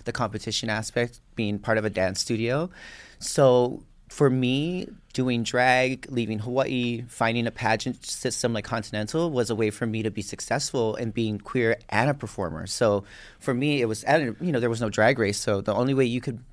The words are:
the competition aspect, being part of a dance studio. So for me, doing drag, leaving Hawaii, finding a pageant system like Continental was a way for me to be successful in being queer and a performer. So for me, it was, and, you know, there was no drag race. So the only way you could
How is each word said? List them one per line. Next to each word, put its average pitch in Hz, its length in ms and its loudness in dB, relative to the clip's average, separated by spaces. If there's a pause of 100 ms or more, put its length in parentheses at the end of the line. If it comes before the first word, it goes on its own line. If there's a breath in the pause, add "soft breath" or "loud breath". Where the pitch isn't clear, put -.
the 117 80 -6
competition 110 580 -4
aspect, 120 500 -4 (160)
being 104 220 -2
part 110 200 0
of 107 60 -2
a 107 60 0
dance 95 300 0
studio. 120 500 -2 (480 loud breath)
So 127 640 4 (260)
for 143 220 4
me, 135 580 0 (240)
doing 123 300 0
drag, 127 680 2
leaving 110 300 -2
Hawaii, 123 680 -2
finding 117 380 0
a 113 40 -2
pageant 113 560 -2
system - 460 -2
like 107 120 -4
Continental 117 680 -2
was 123 200 0
a 113 60 0
way 107 140 2
for - 160 -4
me 110 180 -2
to 110 60 0
be 101 120 -8
successful 117 760 -2
in 117 140 -4
being 110 280 -2
queer 113 380 0 (120)
and 117 220 2
a 139 40 2
performer. 90 540 -6
So 104 360 2 (360 loud breath)
for 143 140 -2
me, 143 280 0
it 117 40 2
was, 110 180 -4
and, 139 360 2
you 170 120 -2
know, 123 80 2
there 117 100 2
was 117 100 -2
no 117 100 0
drag 110 280 4
race. 101 200 2
So 101 220 0
the 101 140 0
only 123 200 2
way 135 100 4
you 120 160 -2
could 120 220 -8 (100)